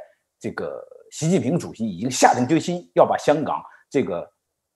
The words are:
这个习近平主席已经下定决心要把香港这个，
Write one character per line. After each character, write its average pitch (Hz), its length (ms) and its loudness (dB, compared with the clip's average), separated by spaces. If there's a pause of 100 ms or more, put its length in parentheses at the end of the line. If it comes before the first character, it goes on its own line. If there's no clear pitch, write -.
(400)
这 113 120 -6
个 71 300 -10 (280)
习 - 180 -4
近 180 100 4
平 127 200 0
主 87 160 -8
席 113 120 -6
已 90 140 -6
经 127 100 -2
下 - 220 4
定 123 160 0
决 160 100 4
心 175 360 -4
要 160 100 8
把 - 140 2
香 151 260 2
港 78 180 -4 (280)
这 135 120 0
个， 87 180 -4 (560)